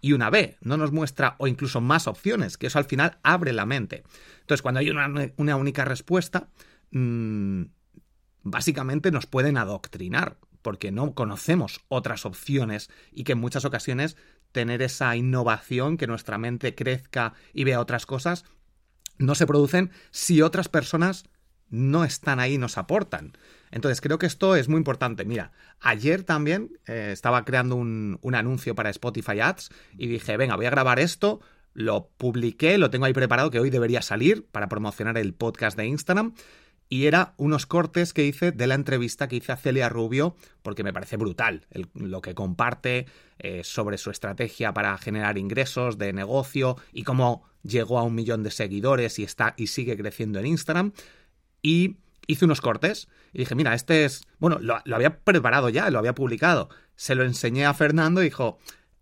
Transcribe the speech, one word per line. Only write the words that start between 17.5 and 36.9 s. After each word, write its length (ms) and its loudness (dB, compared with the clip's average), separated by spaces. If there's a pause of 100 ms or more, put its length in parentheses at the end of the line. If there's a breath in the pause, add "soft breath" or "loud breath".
y 120 -2
vea 140 2
otras 280 -4
cosas, 380 -4 (760 soft breath)
no 140 2
se 120 4
producen 440 4 (180 loud breath)
si 320 4
otras 260 4
personas 580 0 (440)
no 340 2
están 360 0
ahí 160 0
y 20 0
nos 200 -4
aportan. 600 -4 (340 soft breath)
Entonces, 300 -2
creo 160 0
que 80 0
esto 320 4
es 100 2
muy 100 4
importante. 460 -2
Mira, 300 -6 (260 soft breath)
ayer 440 2
también, 640 -2
eh, 280 -8
estaba 320 0
creando 320 0
un, 440 -4
un 140 -2
anuncio 400 -2
para 140 -2
Spotify 500 -4
Ads 300 0 (280 loud breath)
y 100 -6
dije, 280 -4
"Venga, 220 2
voy 80 0
a 40 2
grabar 300 4
esto", 400 0 (340 soft breath)
lo 440 -2
publiqué, 600 2
lo 120 6
tengo 160 0
ahí 80 4
preparado, 360 2
que 100 0
hoy 100 2
debería 320 2
salir 460 2
para 200 -4
promocionar 500 -4
el 160 -2
podcast 440 -2
de 80 -4
Instagram, 480 0 (580 loud breath)